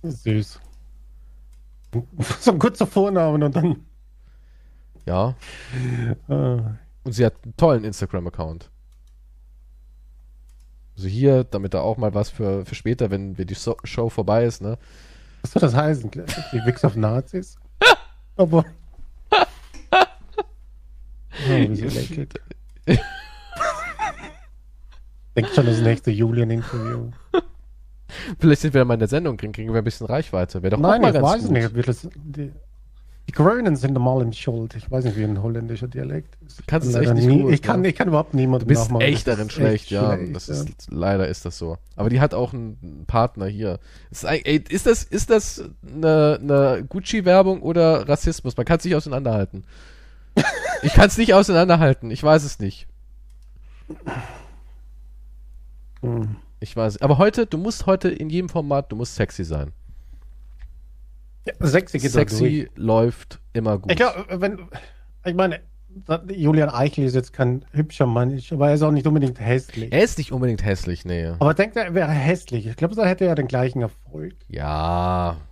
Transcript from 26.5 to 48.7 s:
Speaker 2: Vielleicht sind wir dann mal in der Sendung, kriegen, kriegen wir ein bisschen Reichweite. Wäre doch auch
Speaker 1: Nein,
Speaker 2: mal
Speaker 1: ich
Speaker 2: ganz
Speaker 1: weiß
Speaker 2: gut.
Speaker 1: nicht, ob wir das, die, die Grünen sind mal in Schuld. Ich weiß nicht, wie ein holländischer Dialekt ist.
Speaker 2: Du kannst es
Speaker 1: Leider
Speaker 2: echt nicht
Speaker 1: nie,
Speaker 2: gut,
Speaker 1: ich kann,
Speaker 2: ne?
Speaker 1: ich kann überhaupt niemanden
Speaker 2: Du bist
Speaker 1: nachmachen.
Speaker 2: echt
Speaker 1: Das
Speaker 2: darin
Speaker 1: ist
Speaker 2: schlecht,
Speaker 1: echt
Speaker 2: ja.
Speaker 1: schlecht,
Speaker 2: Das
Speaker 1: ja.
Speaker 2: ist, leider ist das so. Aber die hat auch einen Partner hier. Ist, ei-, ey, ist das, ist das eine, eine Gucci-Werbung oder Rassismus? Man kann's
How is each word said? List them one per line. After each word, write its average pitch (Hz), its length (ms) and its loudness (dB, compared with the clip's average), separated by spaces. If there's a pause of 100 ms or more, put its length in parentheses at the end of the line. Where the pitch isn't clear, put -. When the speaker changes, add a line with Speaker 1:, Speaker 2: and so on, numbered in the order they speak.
Speaker 2:
Vielleicht 151 240 6
sind 151 120 -2
wir 135 80 6
dann 123 60 2
mal 120 60 2
in 113 60 -2
der 110 80 0
Sendung, 139 280 -2
kriegen, 104 160 -10
kriegen 110 200 -8
wir 113 80 2
ein 107 40 -4
bisschen 113 220 -6
Reichweite. 95 560 -4
Wäre 95 140 0
doch - 20 0
auch 143 100 2
Speaker 1:
Nein, 220 140 4
Speaker 2:
mal 247 60 6
Speaker 1:
ich - 60 2
Speaker 2:
ganz 139 120 4
Speaker 1:
weiß 226 160 2
Speaker 2:
gut. 214 80 -2
Speaker 1:
nicht, 117 160 2
ob 110 80 -6
wir 120 80 -2
das, 127 320 -4
die, 143 380 -12 (760)
die - 60 -10
Grünen 202 420 4
sind 135 240 0
mal 127 240 2
in 113 100 -2
Schuld. 117 440 -6
Ich 110 120 -12
weiß 131 160 -4
nicht, 107 120 -2
wie 110 80 -2
ein 101 180 -2
holländischer 117 460 -6
Dialekt 135 480 -10 (100)
ist. - 140 -20
Speaker 2:
Du - 80 -18
kannst 151 180 0
es 123 80 0
Speaker 1:
Leider 117 120 4
Speaker 2:
echt 120 100 4
nicht 120 100 4
Speaker 1:
nie, 139 160 8
Speaker 2:
gut, 135 100 4
Speaker 1:
ich 147 100 4
kann, 190 180 2
Speaker 2:
ne? 185 80 2
Speaker 1:
ich 160 80 0
kann - 100 0
überhaupt 151 280 0
niemanden 131 320 2
Speaker 2:
Du - 20 -4
bist 117 160 6
Speaker 1:
nachmachen. 117 180 2
Speaker 2:
echt 143 240 2
Speaker 1:
Das 123 80 2
Speaker 2:
darin 107 140 -4
Speaker 1:
ist - 60 -12
Speaker 2:
schlecht, 139 200 2 (100)
Speaker 1:
echt - 60 -12
Speaker 2:
ja. 104 260 2
Speaker 1:
schlecht, 90 200 -6
Speaker 2:
Das 92 100 -12
Speaker 1:
ja. 73 80 -6
Speaker 2:
ist, 73 380 -8
leider 95 340 0
ist - 180 -8
das 87 140 -10
so. 82 180 -8 (200)
Aber 104 140 -2
die 123 100 2
hat 143 140 4
auch 123 180 -4
einen 90 560 -14
Partner 113 380 0
hier. 101 340 -6 (320)
Ist, - 120 -14
ei-, - 200 -2
ey, 151 240 0
ist 175 180 -2
das, 233 160 4
ist - 280 -4
das - 340 0 (200)
eine, 151 560 2
eine 139 480 2
Gucci-Werbung 190 760 2
oder 160 460 2
Rassismus? 143 480 -2
Man 123 100 -2
kann's 170 180 2